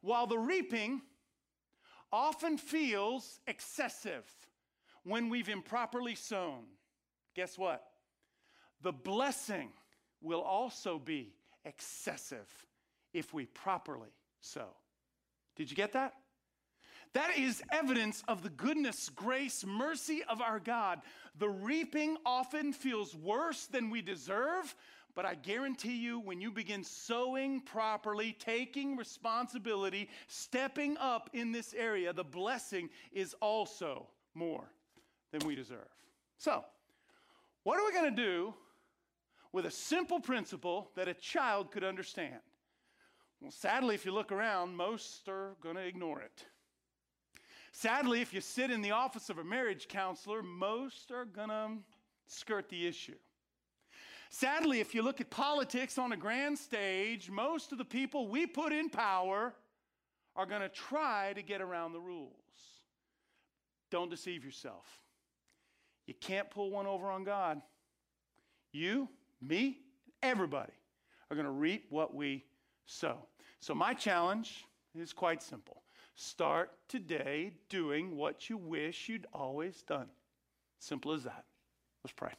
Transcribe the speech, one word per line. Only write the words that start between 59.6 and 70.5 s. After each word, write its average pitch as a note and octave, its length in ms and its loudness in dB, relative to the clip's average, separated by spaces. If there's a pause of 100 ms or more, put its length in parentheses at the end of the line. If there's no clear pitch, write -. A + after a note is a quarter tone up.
are F#3 120 0
gonna G3 240 -2
try A3 640 0
to G3+ 80 -6
get F#3+ 180 -2
around E3+ 320 -2
the E3+ 80 -8
rules. F3 320 -10 (1600)
Don't F3 200 0
deceive E3+ 340 -6
yourself. A#2+ 580 -14 (1040)
You B2+ 80 -10
can't G3 360 -2
pull G3+ 200 -2
one G3 160 -2
over G3 240 -2
on F#3+ 140 -2
God. F#3 360 2 (1120)
You, G3 360 0 (320)
me, F#3+ 420 2 (400)
everybody F3+ 500 2 (580)